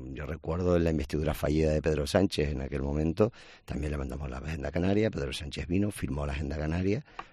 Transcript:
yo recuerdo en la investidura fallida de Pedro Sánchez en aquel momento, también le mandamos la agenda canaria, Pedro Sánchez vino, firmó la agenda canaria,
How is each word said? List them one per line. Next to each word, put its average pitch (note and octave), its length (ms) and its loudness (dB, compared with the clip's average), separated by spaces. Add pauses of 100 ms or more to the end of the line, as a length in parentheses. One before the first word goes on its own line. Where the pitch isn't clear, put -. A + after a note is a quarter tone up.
(140)
yo C#2+ 100 -10
recuerdo F2 520 0
en E2+ 80 6
la E2 60 4
investidura D2+ 440 0
fallida D#2 380 2
de D#2 100 2
Pedro D2 240 2
Sánchez E2+ 440 2
en C2+ 120 -4
aquel C#2 180 -4
momento, D#2 520 2 (340)
también C#2+ 240 -4
le D2 80 -2
mandamos C2+ 320 -6
la B1+ 80 -8
agenda C#2+ 320 -6
canaria, G2+ 400 2
Pedro C#2 220 -4
Sánchez C#2 340 -8
vino, G2+ 240 2
firmó C#2+ 340 -4
la C#2+ 80 -2
agenda C#2+ 240 -4
canaria, F2+ 480 0 (280)